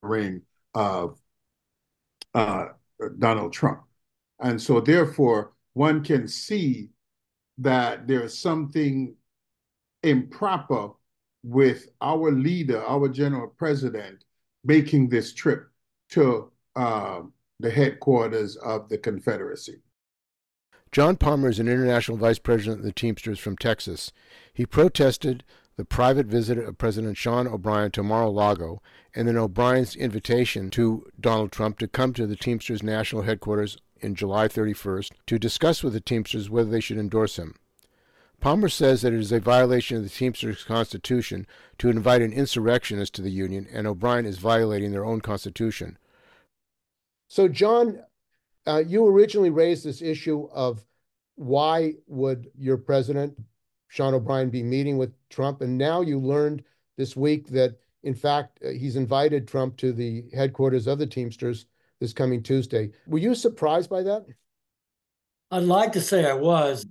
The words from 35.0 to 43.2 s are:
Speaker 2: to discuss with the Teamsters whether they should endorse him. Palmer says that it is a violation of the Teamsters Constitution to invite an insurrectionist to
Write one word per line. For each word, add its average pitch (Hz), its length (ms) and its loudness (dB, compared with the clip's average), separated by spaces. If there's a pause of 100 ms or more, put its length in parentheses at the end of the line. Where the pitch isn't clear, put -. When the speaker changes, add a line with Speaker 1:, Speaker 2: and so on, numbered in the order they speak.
Speaker 2:
to 117 100 0
discuss 117 460 0
with 135 80 -2
the 107 80 -4
Teamsters 107 500 -4
whether 113 200 2
they 113 100 0
should 107 180 -6
endorse 107 400 -2
him. 82 180 -12 (840)
Palmer 165 300 2
says 135 320 4
that 123 100 2
it 113 80 0
is 107 140 -2
a 113 80 2
violation 123 560 4
of 110 60 -4
the 98 60 -8
Teamsters 117 540 -6
Constitution 113 840 -4 (320)
to 123 120 2
invite 120 320 4
an 113 100 0
insurrectionist 117 840 0
to 101 60 -10